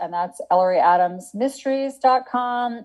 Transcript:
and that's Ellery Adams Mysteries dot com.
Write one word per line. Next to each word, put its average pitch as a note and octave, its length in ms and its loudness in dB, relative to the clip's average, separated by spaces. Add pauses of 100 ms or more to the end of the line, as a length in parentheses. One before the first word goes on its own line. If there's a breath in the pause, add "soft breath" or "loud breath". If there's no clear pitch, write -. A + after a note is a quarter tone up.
and F3 120 -8
that's F3 280 -6 (100)
Ellery F#3 300 2
Adams F3+ 540 2
Mysteries C4+ 640 -4
dot B3+ 300 2
com. A#3+ 560 -4